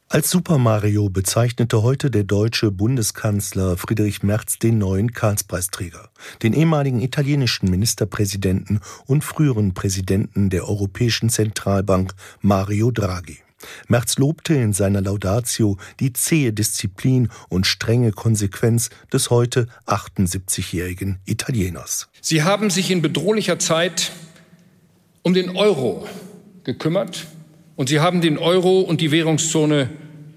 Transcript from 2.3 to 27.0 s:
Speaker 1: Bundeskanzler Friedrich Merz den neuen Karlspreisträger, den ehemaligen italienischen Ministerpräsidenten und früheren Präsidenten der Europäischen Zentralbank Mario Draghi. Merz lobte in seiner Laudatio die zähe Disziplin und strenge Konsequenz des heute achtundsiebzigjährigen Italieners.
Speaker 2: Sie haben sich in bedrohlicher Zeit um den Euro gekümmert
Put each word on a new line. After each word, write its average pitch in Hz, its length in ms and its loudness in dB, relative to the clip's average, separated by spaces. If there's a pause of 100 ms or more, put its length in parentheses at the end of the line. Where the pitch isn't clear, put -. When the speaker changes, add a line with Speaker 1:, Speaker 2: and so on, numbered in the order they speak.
Speaker 1:
Bundeskanzler 101 1080 -2
Friedrich 107 460 -2
Merz 104 340 -2
den 117 220 2
neuen 98 340 0
Karlspreisträger, - 960 -4 (320)
den 113 120 2
ehemaligen 143 480 2
italienischen 135 680 0
Ministerpräsidenten 98 1120 0 (260)
und 147 180 0
früheren 107 520 0
Präsidenten 98 720 -2
der 92 180 -2
Europäischen 101 640 -2
Zentralbank 98 840 0 (260)
Mario 101 480 2
Draghi. 90 480 -6 (500)
Merz 117 300 0
lobte 147 360 0
in 113 200 2
seiner 98 280 2
Laudatio 101 760 0 (220)
die 131 140 0
zähe 139 400 0
Disziplin 117 760 0 (200)
und 92 180 0
strenge 117 440 2
Konsequenz 113 800 0 (220)
des - 180 0
heute 120 380 2 (180)
achtundsiebzigjährigen 92 1400 -4
Italieners. 104 840 -4 (120)
Speaker 2:
Sie 156 220 0
haben 202 260 2
sich 180 220 0
in 180 100 0
bedrohlicher 170 580 0
Zeit 170 520 -2 (1080)
um 180 120 2
den 180 220 0
Euro 135 520 0 (560)
gekümmert 160 640 -4 (480)